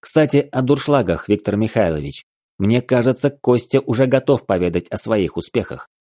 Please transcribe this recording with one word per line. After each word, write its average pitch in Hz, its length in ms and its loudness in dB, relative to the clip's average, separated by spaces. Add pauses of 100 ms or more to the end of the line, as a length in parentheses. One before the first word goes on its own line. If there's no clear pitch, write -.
"Кстати, 143 500 0
о 131 120 -2
дуршлагах, 135 640 0
Виктор 101 280 0
Михайлович. 85 680 -2 (320)
Мне 110 240 0
кажется, 127 480 0
Костя 127 520 0
уже 127 260 0
готов 131 400 0
поведать 87 420 0
о 110 80 -6
своих 104 400 -2
успехах". - 520 -6 (120)